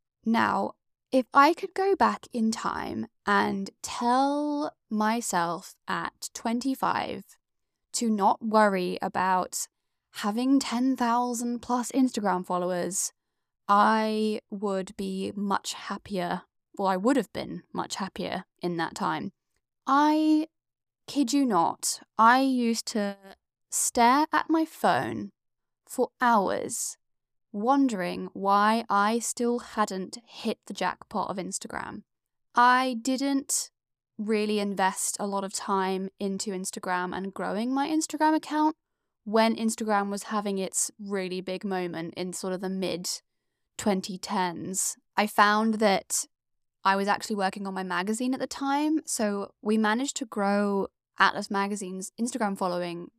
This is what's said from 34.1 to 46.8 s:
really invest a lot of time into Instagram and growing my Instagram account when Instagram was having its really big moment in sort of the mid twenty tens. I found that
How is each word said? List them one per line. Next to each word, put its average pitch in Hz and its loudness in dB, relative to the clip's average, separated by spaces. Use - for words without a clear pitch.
really 214 0
invest 196 0
a 202 -4
lot 196 -4
of 190 -10
time 190 -2
into 196 -4
Instagram 185 -4
and 190 -6
growing 196 -4
my 277 0
Instagram 311 2
account 302 0
when 220 4
Instagram 214 0
was 202 -6
having 202 -4
its - -4
really 190 -4
big 185 -6
moment 175 -4
in 180 -6
sort 190 -6
of 180 -4
the 190 -4
mid 180 -4
twenty 190 -2
tens. 185 -4
I 208 2
found 214 4
that 208 0